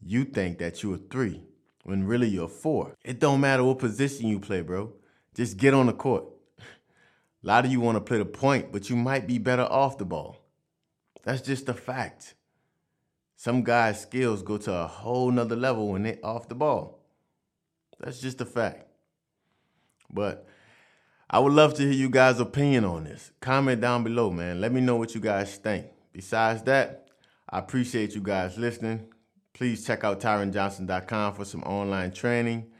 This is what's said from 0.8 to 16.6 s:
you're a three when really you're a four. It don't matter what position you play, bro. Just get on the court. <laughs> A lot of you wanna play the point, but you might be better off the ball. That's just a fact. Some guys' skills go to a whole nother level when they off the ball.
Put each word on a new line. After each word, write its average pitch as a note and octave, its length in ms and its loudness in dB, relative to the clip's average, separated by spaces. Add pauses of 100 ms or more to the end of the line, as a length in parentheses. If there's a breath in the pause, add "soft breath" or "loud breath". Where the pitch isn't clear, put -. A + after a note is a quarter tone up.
you're G2 120 -4
a E2 40 -8
three G#2+ 440 -6 (420)
when F#2+ 200 -2
really A#2+ 240 2
you're F2+ 180 -2
a - 20 -8
four. C3+ 460 -4 (100)
It B2 160 -8
don't C#3+ 200 4
matter C3+ 220 4
what B2+ 160 2
position B2 500 -2
you G#2 120 0
play, F#2+ 220 -4
bro. F#2+ 300 -6 (420 soft breath)
Just A2 220 -4
get C3+ 180 6
on C3 120 8
the A#2 60 4
court. A#2 320 0 (180)
<laughs> - 160 -20
A - 880 -20
lot A2+ 180 6
of C3 60 2
you B2 100 2
wanna A#2 200 2
play A2+ 180 -2
the G2+ 60 0
point, C3+ 480 0
but G2+ 180 -6
you B2 60 0
might B2+ 300 0
be B2 120 0
better B2 240 2
off C3+ 360 2
the G2+ 60 -6
ball. E2+ 340 -8 (840)
That's B2+ 200 -4
just C3 260 -6
a A#2+ 60 -2
fact. - 600 -10 (1000)
Some A#2+ 260 -2
guys' A#2 380 2
skills A#2+ 420 -2
go G#2 160 -4
to G#2 140 -4
a E2+ 160 -2
whole B2 420 -2
nother A#2+ 240 2
level A#2 360 0
when F#2+ 120 -2
they A2 200 -4
off A2+ 260 -8
the A#2+ 80 -10
ball. C#3 480 -2 (960)